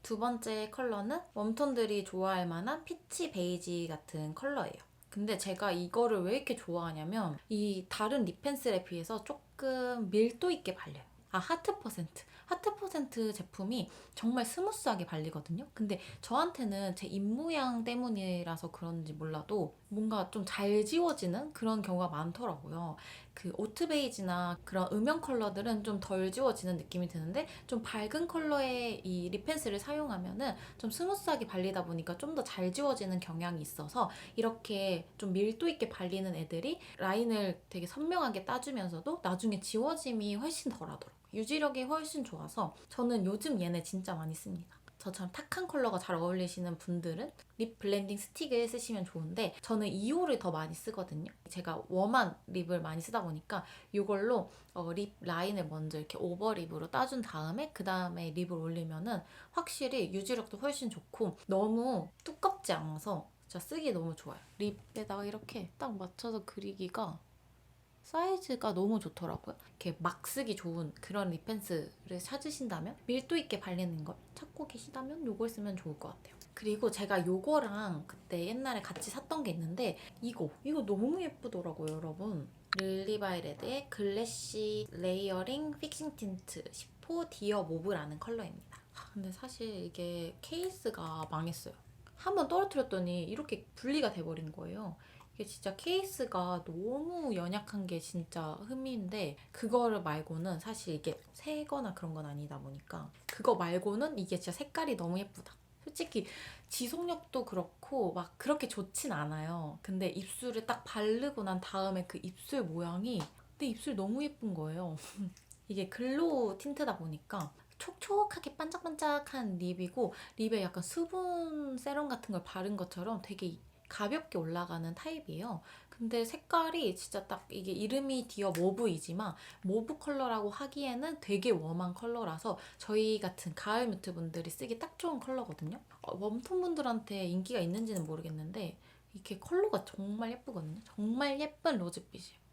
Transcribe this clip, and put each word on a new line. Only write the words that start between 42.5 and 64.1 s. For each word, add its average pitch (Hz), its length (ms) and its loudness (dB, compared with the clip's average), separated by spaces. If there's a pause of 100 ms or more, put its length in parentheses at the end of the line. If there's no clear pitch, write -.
저는 240 360 4
요즘 208 340 2
얘네 170 220 2
진짜 190 320 -4
많이 160 220 -2
씁니다. 175 420 -8 (220)
저처럼 185 320 -6
탁한 359 360 -2
컬러가 240 300 4
잘 180 180 0
어울리시는 175 640 0
분들은 175 540 -2 (260)
립 226 220 -2
블렌딩 202 380 2
스틱을 233 520 2
쓰시면 226 340 -2
좋은데, 170 580 -2
저는 214 260 2
이 202 240 2
호를 320 280 4
더 180 120 2
많이 156 220 -2
쓰거든요. 175 560 -4 (200)
제가 175 400 -4
웜한 202 480 6 (100)
립을 175 340 0
많이 160 200 -2
쓰다 220 220 0
보니까 160 420 -4 (260)
이걸로, 202 640 2 (220)
어, 170 180 -2
립 202 260 -2
라인을 180 480 0
먼저 156 300 -4
이렇게 151 220 -6
오버립으로 175 720 0
따준 262 320 2
다음에 202 520 -2
그 - 100 -6
다음에 175 460 0
립을 175 240 0
올리면은 165 680 -2 (300)
확실히 254 640 0
유지력도 208 460 -2
훨씬 262 300 0
좋고 - 480 -2 (100)
너무 220 640 4 (140)
두껍지 392 500 0
않아서 156 560 -2 (180)
진짜 180 120 -8
쓰기 311 320 0
너무 165 240 0